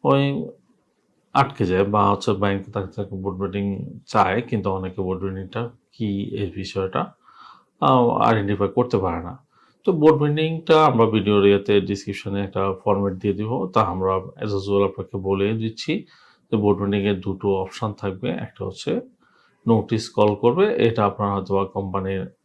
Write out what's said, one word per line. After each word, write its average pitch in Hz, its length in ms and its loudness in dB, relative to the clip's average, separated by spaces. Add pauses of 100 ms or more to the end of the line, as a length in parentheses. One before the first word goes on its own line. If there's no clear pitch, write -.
ওই 139 180 4 (1120)
আটকে 131 320 2
যায় 92 200 2
বা 101 260 4
হচ্ছে 101 220 0
ব্যাংক 98 280 0 (120)
তাকে, 95 220 -6
তাকে 101 200 -8
বোর্ড 95 260 -6
মিটিং 101 240 -4 (420)
চায়, 98 340 2
কিন্তু 104 300 -4
অনেকে 92 300 -6
বোর্ড 92 220 -4
মিটিংটা 95 460 -8 (240)
কি 110 140 -4 (160)
এই 95 320 -6
বিষয়টা, 92 460 -4 (800)
আহ, 127 300 4 (180)
আইডেন্টিফাই 101 480 2
করতে 120 220 2
পারে 87 260 -2
না। 90 100 -10 (500)
তো 202 80 2
বোর্ড 156 300 6
মিটিংটা 156 640 2
আমরা 117 200 4
ভিডিওর 104 400 2
ইয়েতে 101 360 4
ডেসক্রিপশনে 98 640 -6
একটা 98 300 -2 (100)
ফরম্যাট 98 300 0
দিয়ে 95 200 -2
দিব, 107 180 -4 (220)
তা 110 80 4
আমরা 95 320 0 (300)
as 107 160 -4
usual 101 300 0
আপনাকে - 280 -10
বলে 98 360 0
দিচ্ছি 113 520 -4 (460)
যে 120 60 -2
বোর্ড 101 240 2
মিটিংয়ে 101 320 0
দুটো 95 340 -4 (160)
অপশন 101 300 -6
থাকবে, 98 360 -6
একটা - 360 -8
হচ্ছে - 260 -8 (760)
নোটিশ 110 420 2
কল 104 260 2
করবে, 143 300 2 (220)
এটা 113 180 0
আপনার 101 300 -2
হয়তো 92 200 -4
বা 98 100 2
কোম্পানির 95 580 -6 (220)